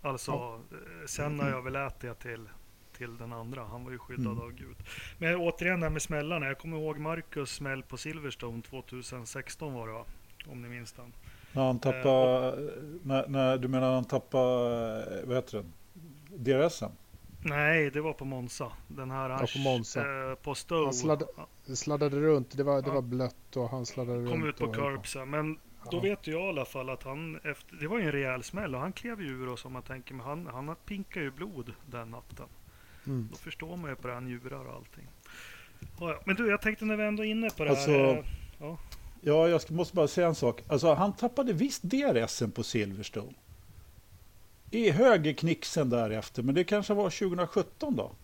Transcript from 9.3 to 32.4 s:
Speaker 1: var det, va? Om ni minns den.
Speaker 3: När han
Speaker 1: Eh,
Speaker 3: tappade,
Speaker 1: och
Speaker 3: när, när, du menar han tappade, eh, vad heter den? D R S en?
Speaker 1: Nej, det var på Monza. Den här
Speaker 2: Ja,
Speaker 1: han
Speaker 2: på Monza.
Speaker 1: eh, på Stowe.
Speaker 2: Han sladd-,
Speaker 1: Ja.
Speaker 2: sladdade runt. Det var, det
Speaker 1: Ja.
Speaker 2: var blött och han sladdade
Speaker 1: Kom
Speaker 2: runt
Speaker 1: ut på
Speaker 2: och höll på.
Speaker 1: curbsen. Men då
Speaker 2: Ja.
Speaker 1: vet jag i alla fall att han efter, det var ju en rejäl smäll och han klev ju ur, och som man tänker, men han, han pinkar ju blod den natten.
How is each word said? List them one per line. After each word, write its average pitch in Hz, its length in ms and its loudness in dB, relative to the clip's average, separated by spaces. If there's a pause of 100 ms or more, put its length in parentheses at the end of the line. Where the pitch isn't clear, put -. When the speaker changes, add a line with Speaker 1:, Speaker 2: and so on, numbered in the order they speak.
Speaker 1:
var 113 140 -8
det, 110 60 -8
va? 113 120 -10 (420)
Om 127 140 -12
ni 120 80 -12
minns 120 220 -12
den. 120 220 -18 (400)
Speaker 3:
När 135 120 4
han 127 100 6
Speaker 1:
Eh, 120 60 -4
Speaker 3:
tappade, 131 680 6
Speaker 1:
och 139 200 -6 (320)
Speaker 3:
när, 135 240 2
när, 135 300 4
du 127 100 0
menar 131 260 4
han 131 120 2
tappade, 120 1160 2
eh, - 60 -8
vad 123 80 0
heter 123 220 -2
den? 85 160 -8 (600)
D 135 160 0
R 131 80 6
S 165 220 2
en? 104 100 -4 (520)
Speaker 1:
Nej, 147 480 4
det 147 100 -2
var 151 120 -2
på 135 120 -8
Monza. 127 460 -6 (160)
Den 131 240 -8
här 135 180 -2
Speaker 2:
Ja, 131 60 -4
Speaker 1:
han 131 180 0
Speaker 2:
på 135 60 -2
Monza. 135 720 0
Speaker 1:
eh, 131 40 -4
på 139 200 -6
Stowe. 165 300 0
Speaker 2:
Han 131 80 2
sladd-, 151 340 2 (400)
Speaker 1:
Ja. 131 80 -6
Speaker 2:
sladdade 147 440 0
runt. 147 380 4
Det 139 60 2
var, 139 180 4
det 135 60 -2
Speaker 1:
Ja. 139 60 0
Speaker 2:
var 135 80 4
blött 123 560 -4
och 120 120 0
han 123 160 -4
sladdade 120 440 -2
Speaker 1:
Kom 160 140 2
Speaker 2:
runt - 20 0
Speaker 1:
ut 147 120 -2
på 151 80 0
Speaker 2:
och 113 100 -2
höll 143 80 0 (120)
på. - 60 -
Speaker 1:
curbsen. 135 280 -8
Men 151 240 0 (380)
då 170 60 0
Speaker 2:
Ja. - 20 0
Speaker 1:
vet 196 280 0
jag 165 180 -2
i 196 40 0
alla 143 160 -2
fall 131 240 -8
att 127 140 -8
han 156 320 -8
efter, 156 400 -10
det 151 120 -6
var 226 120 0
ju 185 60 0
en 147 60 2
rejäl 131 320 0
smäll 180 320 -6
och 127 60 -4
han 185 120 -4
klev 233 280 -8
ju 156 60 -6
ur, 127 220 -6
och 120 100 -6
som 127 140 -12
man 123 100 -8
tänker, 131 300 -12
men 123 120 -10
han, 160 220 -6
han 139 280 -8 (100)
pinkar 196 360 -6
ju 139 100 -2
blod 147 420 -10 (120)
den 120 260 -10
natten. - 340 -14 (600)